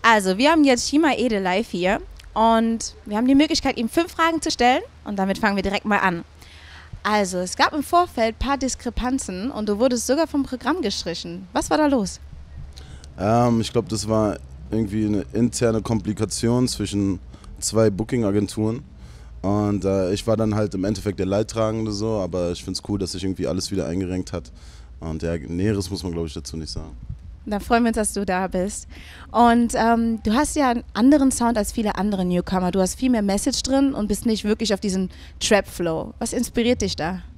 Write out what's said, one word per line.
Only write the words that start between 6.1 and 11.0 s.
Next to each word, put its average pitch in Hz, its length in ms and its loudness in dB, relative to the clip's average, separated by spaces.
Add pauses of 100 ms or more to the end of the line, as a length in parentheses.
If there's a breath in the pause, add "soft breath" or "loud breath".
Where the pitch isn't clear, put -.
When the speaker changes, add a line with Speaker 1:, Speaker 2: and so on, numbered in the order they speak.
Speaker 1:
Also, 202 340 0
es 180 180 -4
gab - 180 2
im 294 100 -2
Vorfeld 247 520 2
ein - 40 -20
paar 269 180 0
Diskrepanzen 247 920 -4
und 214 180 -4
du 202 100 0
wurdest 240 280 2
sogar 294 200 2
vom 285 160 -2
Programm 302 380 -4
gestrichen. 180 720 -6